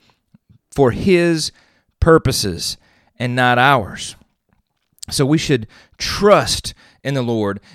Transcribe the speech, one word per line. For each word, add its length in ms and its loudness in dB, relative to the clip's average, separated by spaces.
for 220 2
his 580 0
purposes 760 0
and 160 -4
not 240 2
ours. 560 0
So 160 0
we 120 2
should 280 -2
trust 760 2
in 120 -4
the 80 -2
Lord 360 -2